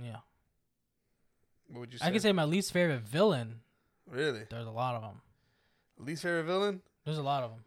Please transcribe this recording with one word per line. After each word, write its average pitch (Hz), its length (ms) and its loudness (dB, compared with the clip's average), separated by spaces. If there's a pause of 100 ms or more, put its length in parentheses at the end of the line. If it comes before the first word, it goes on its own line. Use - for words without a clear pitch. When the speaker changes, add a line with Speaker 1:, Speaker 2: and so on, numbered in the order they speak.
Speaker 1:
yeah. 117 160 -12 (1500)
Speaker 2:
What 123 140 -12
would 120 120 -12
you 120 80 -12
Speaker 1:
I 165 100 2
can 214 80 2
Speaker 2:
say? 208 100 4
Speaker 1:
say - 20 6
my 170 140 4
least 185 260 2
favorite 165 300 2
villain. 117 580 2 (500)
Speaker 2:
Really? 123 400 -2
Speaker 1:
There's 117 180 -8
a 110 40 -10
lot 123 240 -2
of 110 80 -6
'em. 101 180 -14 (760)
Speaker 2:
Least 147 260 -8
favorite 170 220 2
villain? 190 360 0 (240)
Speaker 1:
There's 156 120 -2
a 147 60 -4
lot 139 200 2
of 117 80 -6
'em. 113 160 -16